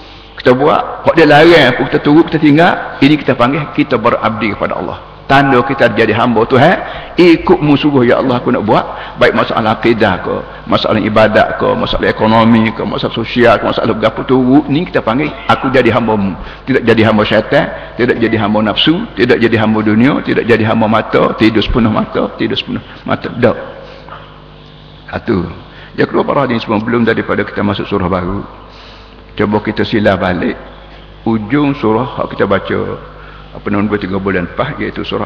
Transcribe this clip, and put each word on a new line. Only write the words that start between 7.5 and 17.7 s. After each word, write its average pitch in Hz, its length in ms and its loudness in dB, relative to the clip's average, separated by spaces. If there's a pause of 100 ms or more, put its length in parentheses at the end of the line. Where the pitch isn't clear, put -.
mu 147 160 2
suruh, 139 320 2
ya 120 160 2
Allah, 123 160 0
aku 123 160 -2
nak 95 80 -2
buat. 117 240 0 (320)
Baik - 160 2
masalah 113 480 -2
akidah 104 400 2
ke, 95 140 -4 (340)
masalah 107 320 0
ibadat 107 560 2
ke, - 160 -2
masalah - 400 -2
ekonomi 113 560 4
ke, - 160 -6
masalah - 300 -4
sosial 117 420 2
ke, 117 80 -4
masalah 110 320 -2
berapa 110 320 -2
tu, 131 80 4 (320)
ni 160 160 0
kita 131 160 -2
panggil, 135 320 -2 (160)
aku 127 240 -2
jadi 123 160 4
hamba 113 240 0
mu. 98 240 -2 (320)
Tidak 127 160 0
jadi 113 240 4
hamba 107 160 2
syaitan, - 720 -2